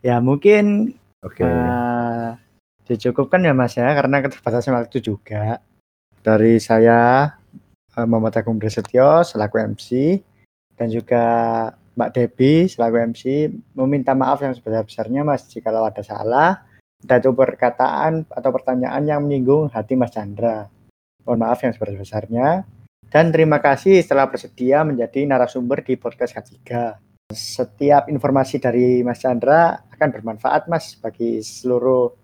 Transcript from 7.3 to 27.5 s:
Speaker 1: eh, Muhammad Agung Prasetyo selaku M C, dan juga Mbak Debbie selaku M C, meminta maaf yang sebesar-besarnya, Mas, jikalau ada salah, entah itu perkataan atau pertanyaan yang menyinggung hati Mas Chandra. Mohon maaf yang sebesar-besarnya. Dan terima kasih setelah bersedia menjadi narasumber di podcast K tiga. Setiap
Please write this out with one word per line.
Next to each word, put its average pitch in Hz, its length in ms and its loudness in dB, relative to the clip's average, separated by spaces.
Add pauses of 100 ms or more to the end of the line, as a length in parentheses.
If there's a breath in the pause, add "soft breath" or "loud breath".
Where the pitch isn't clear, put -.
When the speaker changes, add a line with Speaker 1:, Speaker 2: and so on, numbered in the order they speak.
Speaker 1:
eh, 120 120 -4
Muhammad 110 320 0
Agung 110 200 -4
Prasetyo 123 640 2
selaku 110 400 -2
M 110 160 -4
C, 147 400 -2 (560)
dan 113 160 -6
juga 117 360 0 (720)
Mbak 117 160 -2
Debbie 143 560 2
selaku 117 320 -2
M 117 120 -4
C, 143 360 -4 (240)
meminta 135 400 -2
maaf 135 280 0
yang 131 120 -4
sebesar-besarnya, 113 720 -6
Mas, 139 240 -4
jikalau 113 360 -4
ada 107 160 -8
salah, 120 600 -2 (360 soft breath)
entah 123 200 0
itu 131 120 2
perkataan 131 960 0
atau 131 240 -4
pertanyaan 127 560 -4
yang 147 160 -2
menyinggung 143 520 0
hati 113 240 -4
Mas 117 160 -2
Chandra. 107 560 -6 (560)
Mohon 117 200 -2
maaf 120 160 0
yang 120 120 -2
sebesar-besarnya. 110 880 -4 (460)
Dan 160 240 4
terima 160 240 4
kasih 151 480 4
setelah 135 240 2
bersedia 135 560 -2
menjadi 135 400 -2
narasumber 127 560 -2
di 127 160 -4
podcast 120 400 -8
K - 80 -12
tiga. - 380 -10 (500)
Setiap 139 800 0